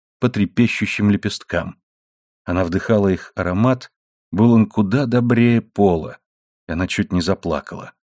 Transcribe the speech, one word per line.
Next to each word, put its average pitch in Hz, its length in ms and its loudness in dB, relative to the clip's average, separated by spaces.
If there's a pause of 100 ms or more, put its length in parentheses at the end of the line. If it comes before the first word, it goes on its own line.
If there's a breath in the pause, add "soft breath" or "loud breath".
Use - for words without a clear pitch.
(200)
по 123 100 0
трепещущим 104 800 0
лепесткам. - 720 -4 (640)
Она 90 180 -2
вдыхала 98 440 0
их 92 280 -2
аромат, 107 560 -2 (400)
был 110 220 4
он 110 140 4
куда 107 380 0
добрее 120 560 2
Пола, 87 560 0 (500)
и - 40 -8
она 85 160 -4
чуть - 240 -4
не 90 100 0
заплакала. 82 720 -6 (120)